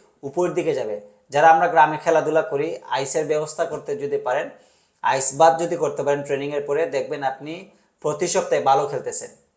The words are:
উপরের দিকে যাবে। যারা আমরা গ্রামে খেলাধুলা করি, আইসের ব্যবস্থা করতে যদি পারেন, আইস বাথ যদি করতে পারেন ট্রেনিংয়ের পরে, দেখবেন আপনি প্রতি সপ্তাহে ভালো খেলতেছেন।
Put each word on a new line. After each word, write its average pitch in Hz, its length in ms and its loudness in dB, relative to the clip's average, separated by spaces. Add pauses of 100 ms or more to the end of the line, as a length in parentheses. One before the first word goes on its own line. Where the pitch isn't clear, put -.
(220)
উপরের 170 320 -2
দিকে 156 200 0
যাবে। 107 260 -4 (300)
যারা 147 200 6
আমরা 165 180 6
গ্রামে 156 360 4
খেলাধুলা 156 380 2
করি, 151 360 -4 (100)
আইসের 143 380 -2
ব্যবস্থা 156 380 -2
করতে 147 320 -6
যদি 143 220 -4
পারেন, 143 320 -4 (520)
আইস 131 320 0
বাথ 165 260 6
যদি 170 160 -2
করতে 147 260 -2
পারেন 143 200 0
ট্রেনিংয়ের 143 400 -4
পরে, 143 240 -2
দেখবেন 143 360 -4
আপনি 156 480 -8 (300)
প্রতি 151 280 -4
সপ্তাহে 170 340 0
ভালো 139 240 4
খেলতেছেন। - 440 -6 (260)